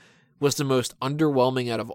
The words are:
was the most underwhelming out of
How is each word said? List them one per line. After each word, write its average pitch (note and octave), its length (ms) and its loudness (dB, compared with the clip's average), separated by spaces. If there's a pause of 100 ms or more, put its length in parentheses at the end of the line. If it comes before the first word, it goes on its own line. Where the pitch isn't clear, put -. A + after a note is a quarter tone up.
(400)
was C#3 160 2
the D3 80 -2
most C3 340 0
underwhelming C3 720 0
out A2+ 100 -2
of A2+ 140 -8